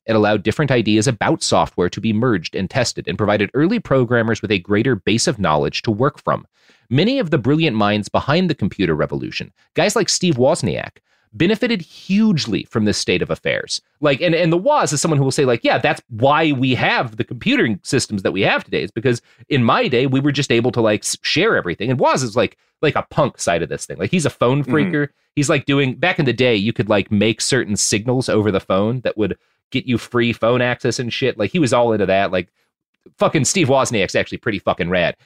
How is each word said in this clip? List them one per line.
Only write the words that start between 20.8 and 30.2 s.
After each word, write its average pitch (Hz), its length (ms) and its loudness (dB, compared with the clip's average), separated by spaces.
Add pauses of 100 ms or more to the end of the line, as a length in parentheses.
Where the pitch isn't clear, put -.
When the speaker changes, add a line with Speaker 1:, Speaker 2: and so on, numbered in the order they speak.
Speaker 1:
like, 107 200 2
s-, - 220 -6
share 175 340 0
everything." 90 320 -4
And 131 100 0
Woz 277 220 2
is, 113 140 -6
like, 113 200 0 (280)
like, 147 120 0
a 107 140 -2
punk 135 300 -2
side 85 240 0
of 76 60 -4
this 73 180 -8
thing. 71 100 -12
Like, 95 140 -4
he's 175 140 0
a 127 40 -2
phone 135 340 0
Speaker 2:
Mm-hmm. 131 100 -4
Speaker 1:
freaker. 151 360 0 (260)
He's, 143 140 0
like, 151 160 0
doing, 139 300 0
back 175 240 0
in 151 60 0
the 123 80 2
day, 120 220 2
you 104 160 0
could, 101 160 -4
like, 104 240 0
make 107 300 2
certain 107 360 -2
signals 123 520 -2
over 104 220 2
the 95 80 0
phone 107 420 -2
that - 160 -4
would 104 200 -2 (340)
get 127 160 -4
you 120 100 0
free 120 360 -2